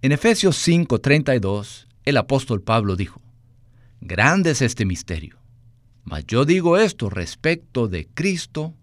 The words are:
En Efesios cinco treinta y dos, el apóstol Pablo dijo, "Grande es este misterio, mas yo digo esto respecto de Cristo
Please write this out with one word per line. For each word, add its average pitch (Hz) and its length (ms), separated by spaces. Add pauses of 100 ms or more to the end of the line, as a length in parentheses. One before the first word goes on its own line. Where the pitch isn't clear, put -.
En 139 120
Efesios 196 420
cinco 165 460
treinta 143 340
y 120 40
dos, 101 500 (160)
el 143 100
apóstol 123 460
Pablo 104 340
dijo, 95 260 (800)
"Grande 147 520
es 135 100
este 131 240
misterio, 85 540 (680)
mas 78 200
yo 120 200
digo 170 320
esto 185 320
respecto 113 800
de 85 180
Cristo 160 760